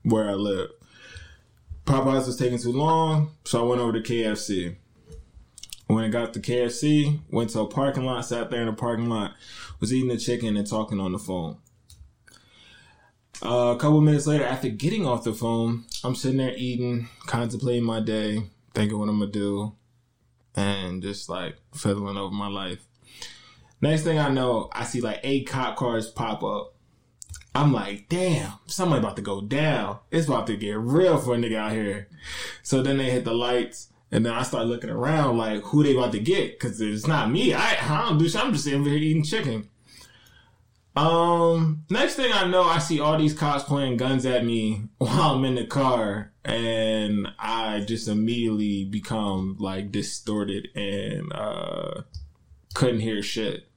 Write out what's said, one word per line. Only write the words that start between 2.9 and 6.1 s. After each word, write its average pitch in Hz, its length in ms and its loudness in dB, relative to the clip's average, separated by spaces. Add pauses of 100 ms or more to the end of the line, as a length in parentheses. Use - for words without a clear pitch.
so 117 180 0
I 120 40 2
went 123 140 2
over 113 120 0
to 113 80 -2
K 117 240 -2
F 107 120 -2
C. 90 380 -4 (1120)
When 110 180 2
I - 40 0
got 117 240 -2